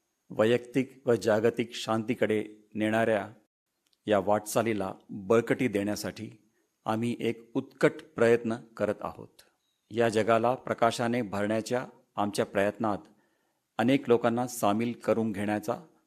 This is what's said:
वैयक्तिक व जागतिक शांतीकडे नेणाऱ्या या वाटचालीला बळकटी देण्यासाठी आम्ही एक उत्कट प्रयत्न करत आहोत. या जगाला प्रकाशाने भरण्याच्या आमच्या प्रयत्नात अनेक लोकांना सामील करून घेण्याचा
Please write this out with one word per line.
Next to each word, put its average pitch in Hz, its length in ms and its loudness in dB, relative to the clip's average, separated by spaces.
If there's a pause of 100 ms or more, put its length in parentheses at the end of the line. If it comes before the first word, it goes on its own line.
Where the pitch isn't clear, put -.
(300)
वैयक्तिक 120 760 0
व 120 80 4
जागतिक 110 580 0
शांतीकडे 110 720 -2 (300)
नेणाऱ्या 107 580 0 (760)
या 104 120 4
वाटचालीला 104 760 0 (140)
बळकटी 113 600 2
देण्यासाठी 104 640 -4 (540)
आम्ही 117 360 -2
एक - 340 -6
उत्कट 139 380 0 (240)
प्रयत्न 117 400 4 (200)
करत 104 240 -2
आहोत. - 420 -12 (480)
या 117 180 2
जगाला 113 460 2
प्रकाशाने 117 680 0
भरण्याच्या 107 640 -4 (300)
आमच्या 104 300 -2
प्रयत्नात 101 520 -2 (800)
अनेक 135 300 2
लोकांना 120 380 2
सामील 113 460 0
करून 110 400 0
घेण्याचा 104 480 -4 (260)